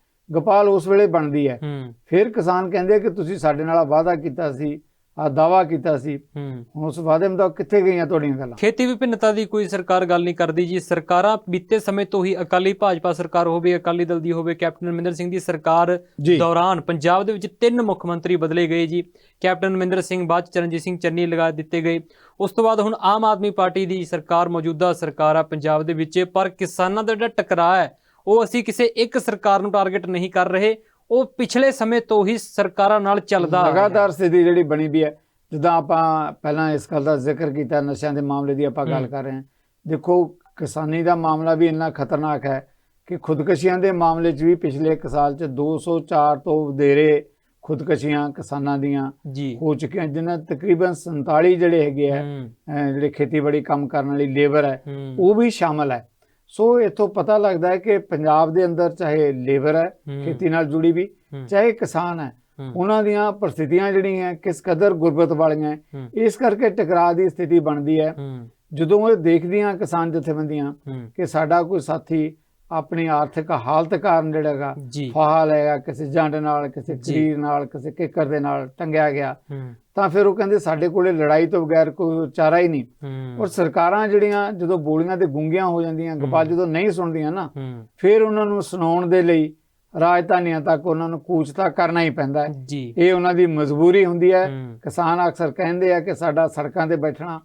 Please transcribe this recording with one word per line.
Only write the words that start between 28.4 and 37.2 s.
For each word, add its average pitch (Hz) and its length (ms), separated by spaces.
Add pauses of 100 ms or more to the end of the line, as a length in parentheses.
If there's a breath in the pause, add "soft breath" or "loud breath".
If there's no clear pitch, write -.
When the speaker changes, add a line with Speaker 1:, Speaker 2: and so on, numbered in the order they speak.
Speaker 2:
ਅਸੀਂ 233 200
ਕਿਸੇ 240 200
ਇੱਕ 233 340
ਸਰਕਾਰ 196 440
ਨੂੰ 202 100
ਟਾਰਗੇਟ 190 340
ਨਹੀਂ 180 240
ਕਰ 180 180
ਰਹੇ, 202 280 (340 soft breath)
ਉਹ 254 140
ਪਿਛਲੇ 262 460
ਸਮੇਂ 233 300
ਤੋਂ 214 260
ਹੀ 220 120
ਸਰਕਾਰਾਂ 202 600
ਨਾਲ 202 200
ਚੱਲਦਾ 180 400
ਆ 170 120
ਰਿਹਾ 185 100
ਹੈ। 208 60
Speaker 1:
ਲਗਾਤਾਰ 202 220
ਸਥਿਤੀ 175 340
ਜਿਹੜੀ 175 180
ਬਣੀ 151 260
ਵੀ 156 160
ਹੈ, 151 160 (320)
ਜਿੱਦਾਂ 160 200
ਆਪਾਂ 160 600
ਪਹਿਲਾਂ 156 400
ਇਸ 147 200
ਗੱਲ 147 120
ਦਾ 151 120
ਜ਼ਿਕਰ 139 340